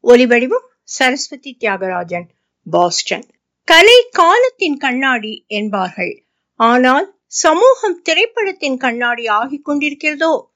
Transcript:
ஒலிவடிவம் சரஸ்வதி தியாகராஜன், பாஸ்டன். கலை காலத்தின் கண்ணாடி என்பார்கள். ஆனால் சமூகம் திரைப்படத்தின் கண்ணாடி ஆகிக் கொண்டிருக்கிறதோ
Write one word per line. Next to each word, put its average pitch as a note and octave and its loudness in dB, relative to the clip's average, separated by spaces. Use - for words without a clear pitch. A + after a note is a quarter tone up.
ஒலிவடிவம் B3 4
சரஸ்வதி C4 -4
தியாகராஜன், F3+ -6
பாஸ்டன். F3 -2
கலை A4+ 6
காலத்தின் F#4+ 0
கண்ணாடி B3 -4
என்பார்கள். G3+ -6
ஆனால் B3+ 2
சமூகம் F#4 2
திரைப்படத்தின் F#4+ -4
கண்ணாடி A#3+ -4
ஆகிக் C4 -4
கொண்டிருக்கிறதோ D4 -4